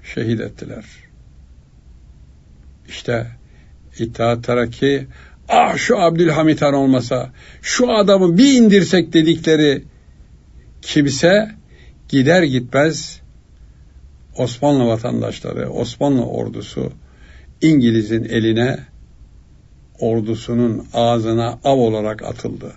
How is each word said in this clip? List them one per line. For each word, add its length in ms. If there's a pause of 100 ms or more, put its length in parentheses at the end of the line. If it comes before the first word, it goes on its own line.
(140)
şehit 260
ettiler. 440 (2000)
İşte 380 (720)
İttihat 460
Terakki, 640 (420)
"Ah 280
şu 220
Abdülhamit 640
Han 120
olmasa, 580 (300)
şu 300
adamı 460
bir 140
indirsek" 600
dedikleri 720 (1000)
kimse 720 (540)
gider 340
gitmez 800 (1160)
Osmanlı 500
vatandaşları, 840
Osmanlı 540
ordusu 680 (680)
İngiliz'in 640
eline, 540 (1200)
ordusunun 960
ağzına 680
av 140
olarak 440
atıldı. 540